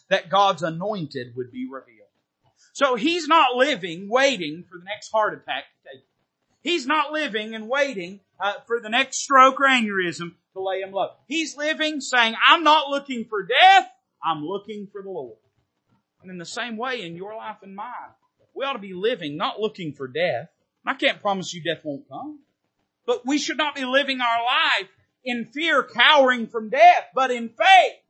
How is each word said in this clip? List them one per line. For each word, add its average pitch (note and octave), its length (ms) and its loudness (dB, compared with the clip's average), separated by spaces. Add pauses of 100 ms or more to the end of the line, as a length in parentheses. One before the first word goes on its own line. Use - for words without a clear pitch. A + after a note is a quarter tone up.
that F3+ 200 0
God's F#3+ 340 2
anointed D#3+ 720 -8
would A#2+ 160 -10
be B2+ 180 -10
revealed. A#2+ 380 -20 (680)
So C4 220 0
he's D#4 320 -2
not C#4+ 280 4
living, G3+ 540 0
waiting F#3+ 600 0
for F3+ 100 -20
the F3 60 -20
next G#3 260 -12
heart G#3+ 220 2
attack C#3+ 320 -8
to - 240 -20
take C3+ 120 -20
him. - 60 -20 (540)
He's D4 260 -2
not D4+ 240 0
living A3+ 440 -4
and A3 140 -10
waiting G3+ 500 -4 (200)
uh, G3 140 -2 (140)
for A#3 120 -2
the G#3+ 100 -12
next C4 280 -2
stroke C4 420 4
or C#4 80 4
aneurysm F#3 680 -2 (200)
to F#3+ 80 -10
lay F#3+ 200 -4
him F#3+ 100 -10
low. F#3 200 -4 (160)
He's D#4 300 -6
living D4+ 440 -4
saying, A3+ 420 0
"I'm D#4 200 6
not D4+ 260 4
looking C#4 360 -4
for G3+ 180 -6
death, F4+ 460 6 (340)
I'm D3+ 220 -4
looking G3+ 460 -10
for G3+ 100 -14
the F#3+ 80 -14
Lord." C3+ 280 -12 (840)
And F#3 100 -20
in F#3 60 -14
the E3+ 80 -14
same A#3 320 -10
way B3 260 -6
in E3+ 120 -12
your G3+ 200 -12
life A3 260 -12
and G3 140 -20
mine, G3+ 380 -14 (400)
we C4+ 120 -6
ought C4+ 80 -4
to A#3 60 -8
be G3 140 -12
living F3 440 -4
not A3 220 -4
looking F#3 340 -6
for C3+ 140 -10
death. D3 420 -2 (360)
I B3+ 80 -2
can't C4 280 -2
promise F#3+ 320 -2
you F3 80 -12
death D#3+ 220 -6
won't C#3 260 -10
come, C#4 300 -14 (680)
but A#3 200 -2
we C#4+ 120 0
should C#4+ 200 -6
not D4 180 -4
be C4+ 100 -6
living C4 360 0
our A#3 220 0
life B3+ 460 0 (340)
in A#3+ 220 -6
fear, D4+ 380 0
cowering B3+ 640 4
from A3+ 220 -8
death, C#4+ 440 6
but B3+ 180 2
in A#3 180 -4
faith, F4 460 6 (140)